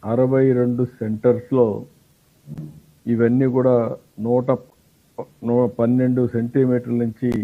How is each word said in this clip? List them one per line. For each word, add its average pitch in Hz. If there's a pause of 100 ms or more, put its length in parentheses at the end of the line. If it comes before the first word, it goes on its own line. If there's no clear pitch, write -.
అరవై 131 (140)
రెండు 123 (160)
సెంటర్స్‌లో 120 (1500)
ఇవన్నీ 120
కూడా 127 (520)
నూట 123
ప-, - (200)
నూ-, 120 (120)
పన్నెండు 127
సెంటీమీటర్ల 120
నుంచి 120 (120)